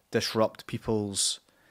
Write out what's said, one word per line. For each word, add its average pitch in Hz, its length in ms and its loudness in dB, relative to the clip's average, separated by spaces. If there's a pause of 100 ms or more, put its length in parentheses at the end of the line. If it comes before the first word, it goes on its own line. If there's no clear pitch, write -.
(120)
disrupt - 560 0
people's, 104 720 -2 (320)